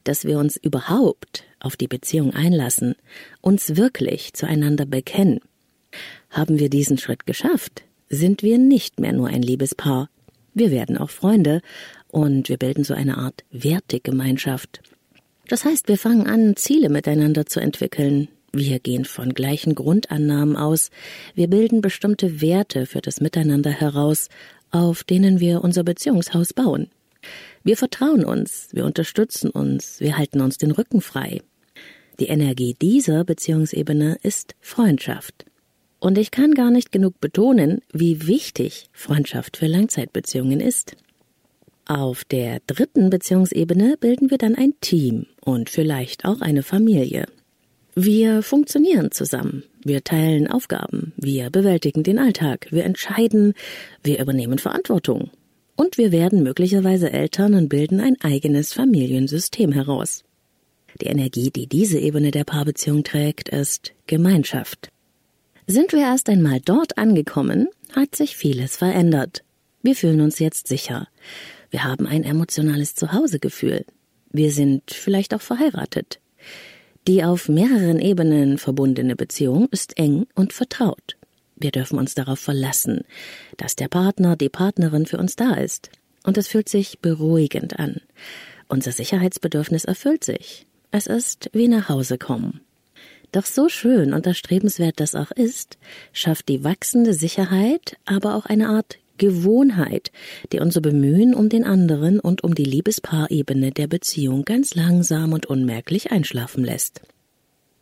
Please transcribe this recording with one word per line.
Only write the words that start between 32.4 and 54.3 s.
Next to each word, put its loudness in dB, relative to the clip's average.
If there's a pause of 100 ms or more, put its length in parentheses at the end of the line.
dieser 2
Beziehungsebene -2
ist -6
Freundschaft. -2 (540)
Und 0
ich 0
kann 4
gar 4
nicht 2
genug 2
betonen, 2 (100)
wie 0
wichtig -2
Freundschaft -4
für -2
Langzeitbeziehungen -2
ist. -4 (880)
Auf -4
der -4
dritten 2
Beziehungsebene 2
bilden 2
wir 0
dann 2
ein 2
Team 0 (140)
und -2
vielleicht -4
auch -2
eine 0
Familie. 2 (680)
Wir 4
funktionieren 2
zusammen, -6 (180)
wir -2
teilen 2
Aufgaben, -4
wir -4
bewältigen 2
den 2
Alltag, 0
wir 0
entscheiden, 2 (520)
wir 0
übernehmen -2